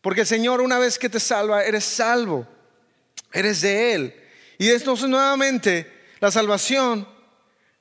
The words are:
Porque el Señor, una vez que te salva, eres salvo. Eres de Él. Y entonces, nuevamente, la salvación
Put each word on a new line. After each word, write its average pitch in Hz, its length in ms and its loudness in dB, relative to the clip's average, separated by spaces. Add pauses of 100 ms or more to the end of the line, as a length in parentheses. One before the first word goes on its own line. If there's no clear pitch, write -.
Porque 190 200 -2
el 214 80 2
Señor, 240 320 0
una 254 180 2
vez 247 180 0
que 247 120 -4
te 226 100 -4
salva, 208 460 0
eres 214 200 0
salvo. 220 640 -2 (840)
Eres 190 300 -2
de 208 320 0
Él. 135 200 -4 (420)
Y 208 140 0
entonces, 247 380 0
nuevamente, 262 840 0 (280)
la 202 100 2
salvación 214 760 0 (760)